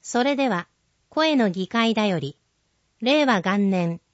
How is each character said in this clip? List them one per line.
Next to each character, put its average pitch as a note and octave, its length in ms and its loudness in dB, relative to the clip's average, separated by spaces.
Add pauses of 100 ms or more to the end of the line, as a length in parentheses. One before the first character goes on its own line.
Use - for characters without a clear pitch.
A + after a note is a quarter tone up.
そ A#3+ 240 -2
れ C#4+ 100 0
で C4+ 140 0
は、 F3 180 -2 (440)
声 D#4 260 0
の A3 140 2
議 F#3 180 -4
会 A3+ 260 0
だ G#3+ 120 0
よ F#3 120 0
り、 C#3 200 -8 (640)
令 C#4 260 2
和 G#3+ 160 2
元 G3 280 0
年 F3 300 -2 (140)